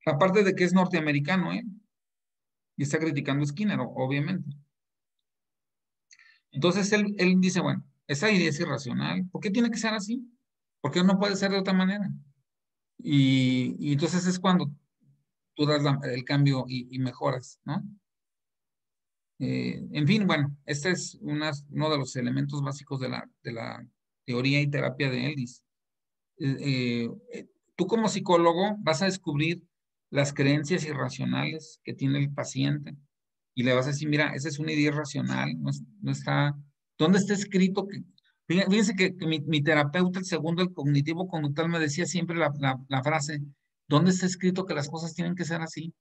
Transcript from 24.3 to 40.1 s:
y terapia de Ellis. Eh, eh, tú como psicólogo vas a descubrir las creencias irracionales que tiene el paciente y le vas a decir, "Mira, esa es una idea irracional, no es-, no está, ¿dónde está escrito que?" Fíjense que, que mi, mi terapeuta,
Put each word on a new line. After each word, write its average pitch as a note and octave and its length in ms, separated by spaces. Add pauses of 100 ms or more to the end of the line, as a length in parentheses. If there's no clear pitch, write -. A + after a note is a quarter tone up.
y D3 80
terapia C3+ 400
de B2 160
Ellis. C#3+ 360 (760)
Eh, B2+ 680 (240)
eh, - 160 (280)
tú F3+ 100
como A3+ 220
psicólogo F3+ 720
vas D#3+ 240
a G3 40
descubrir E3 560 (480)
las C#3 220
creencias D3 540
irracionales C3+ 1000
que B2+ 80
tiene C3+ 260
el C#3+ 140
paciente C#3+ 640 (580)
y A#2+ 100
le B2+ 100
vas C3 120
a D3 40
decir, D3 180
"Mira, D3 260
esa C#3 140
es C#3+ 100
una D#3 140
idea D3 200
irracional, C#3 680
no C#3+ 100
es-, - 120 (180)
no C3+ 120
está, C#3+ 440 (400)
¿dónde F3+ 220
está G3 160
escrito F#3+ 520
que?" - 160 (440)
Fíjense F#3+ 480
que, F#3 200
que D#3+ 120
mi, D#3+ 140
mi D3 220
terapeuta, E3 580